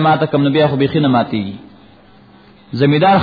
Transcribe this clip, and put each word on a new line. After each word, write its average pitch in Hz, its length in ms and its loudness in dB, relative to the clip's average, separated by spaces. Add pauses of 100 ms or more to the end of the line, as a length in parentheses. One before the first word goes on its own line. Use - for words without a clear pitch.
ماته 156 180 0
کړم، 143 200 -2
نو 143 120 0
بیا 151 100 2
خو 139 140 -2
بیخي 139 180 0
نه 143 160 0
ماتېږي. 104 400 -4 (1300)
زمیندار 151 420 2